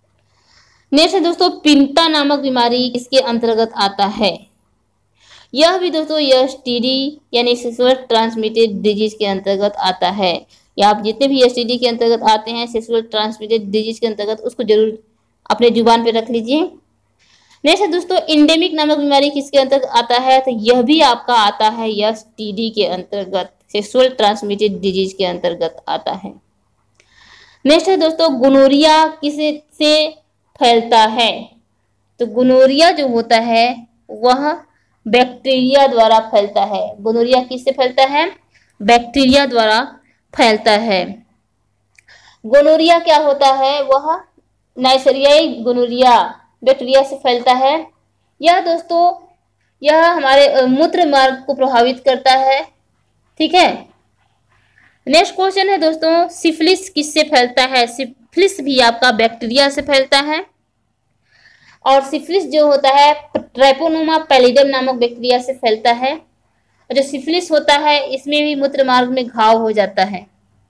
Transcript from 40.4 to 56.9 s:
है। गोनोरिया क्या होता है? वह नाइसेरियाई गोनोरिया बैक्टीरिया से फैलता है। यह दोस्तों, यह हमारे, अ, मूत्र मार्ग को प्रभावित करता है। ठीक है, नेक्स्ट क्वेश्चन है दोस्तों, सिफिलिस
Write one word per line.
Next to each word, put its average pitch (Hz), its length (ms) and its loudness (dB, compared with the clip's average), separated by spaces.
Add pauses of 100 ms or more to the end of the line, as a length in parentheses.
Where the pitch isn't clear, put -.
है। 208 540 -2 (1200)
गोनोरिया 311 520 4
क्या 330 180 2
होता 277 380 2
है? 269 280 0
वह 277 400 0 (560)
नाइसेरियाई 269 680 2
गोनोरिया 240 960 0 (220)
बैक्टीरिया 262 380 2
से 277 140 -8
फैलता 247 360 0
है। 277 340 0 (560)
यह 349 180 4
दोस्तों, 339 540 0 (680)
यह 311 240 4
हमारे, 285 420 4
अ, 254 180 2
मूत्र 320 400 2
मार्ग 262 400 0
को 285 80 -4
प्रभावित 254 460 0
करता 262 320 2
है। 269 300 2 (760)
ठीक 311 160 -2
है, 330 340 0 (1200)
नेक्स्ट 330 280 0
क्वेश्चन 381 320 -2
है 392 100 0
दोस्तों, 320 500 0
सिफिलिस 330 640 -2